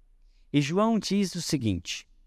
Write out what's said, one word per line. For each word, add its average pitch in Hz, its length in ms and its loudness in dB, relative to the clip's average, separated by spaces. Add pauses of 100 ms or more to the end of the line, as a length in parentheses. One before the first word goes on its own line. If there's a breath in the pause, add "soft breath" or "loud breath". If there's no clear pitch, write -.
(540)
E 143 80 4
João 202 380 2
diz 196 340 0
o 175 80 -6
seguinte, 110 640 -2 (220)